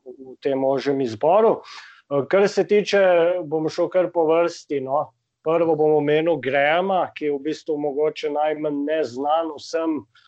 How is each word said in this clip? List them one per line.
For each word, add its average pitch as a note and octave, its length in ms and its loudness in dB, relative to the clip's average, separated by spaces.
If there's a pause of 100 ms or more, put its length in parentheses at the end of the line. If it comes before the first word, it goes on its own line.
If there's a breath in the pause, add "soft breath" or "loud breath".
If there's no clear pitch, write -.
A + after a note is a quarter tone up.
v B2+ 360 -20
tem C3+ 220 -2
ožjem C3+ 380 0
izboru. E3 600 2 (480 loud breath)
Eh, C#3+ 200 0
kar G3 200 4
se G3 180 0
tiče, G#3 340 2 (440)
bom D#3 240 -2
šel E3 200 -2
kar F3+ 220 0
po E3 140 0
vrsti, E3 560 0
no. C3+ 300 -4 (300)
Prvo E3 340 2
bom D3+ 220 4
omenil D3+ 400 2
Grahama, D3 800 0
ki D3+ 100 -8
je D3 80 0
v C#3 80 -4
bistvu D3+ 360 -6
mogoče D3+ 520 -2
najmanj D3+ 560 -2
neznan D3+ 720 -2
vsem, E3 380 -4 (320 soft breath)